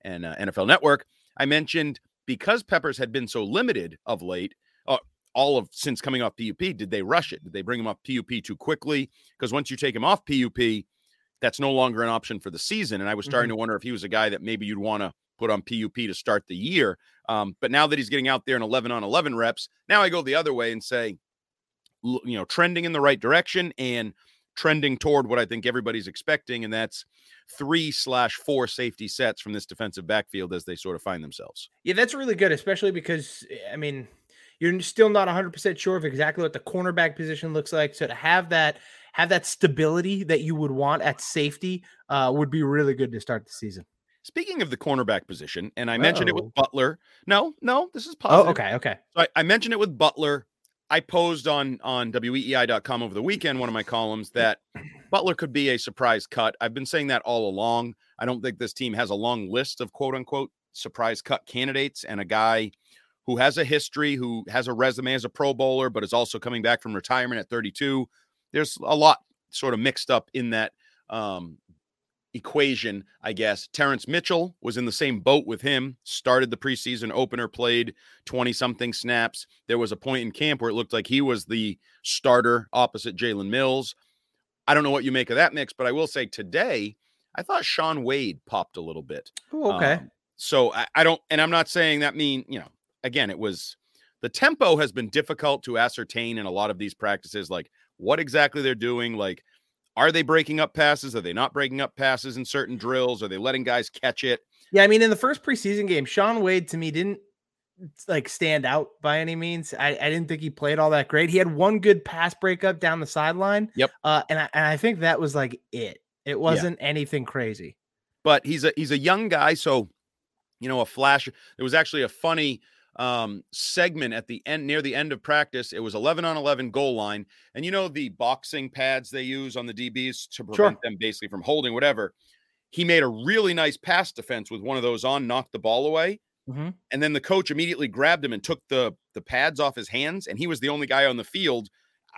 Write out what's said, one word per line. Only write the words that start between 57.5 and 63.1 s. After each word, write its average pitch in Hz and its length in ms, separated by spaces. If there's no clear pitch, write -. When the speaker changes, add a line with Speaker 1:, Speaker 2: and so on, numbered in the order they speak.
Speaker 1:
I 117 60
don't 123 160
think 113 160
this 117 160
team 123 200
has 110 160
a 101 60
long 110 340
list 131 320
of 117 100
quote 135 240
unquote 135 340
surprise 113 500
cut - 240
candidates, 135 600
and 101 160
a 98 40
guy 110 460